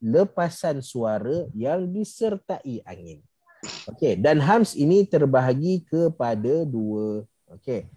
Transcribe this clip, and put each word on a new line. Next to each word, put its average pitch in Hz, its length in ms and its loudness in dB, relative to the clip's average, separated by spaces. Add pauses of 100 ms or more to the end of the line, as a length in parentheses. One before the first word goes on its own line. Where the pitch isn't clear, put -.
lepasan 160 800 0
suara 120 720 -4
yang 147 320 -2
disertai 196 1000 -6
angin. 85 380 -18 (640)
Okey, 113 320 0
dan 147 220 4
hams 202 340 4
ini 175 320 4
terbahagi 143 800 2
kepada 147 760 0
dua. 107 640 -4 (240)
Okey, 90 460 -8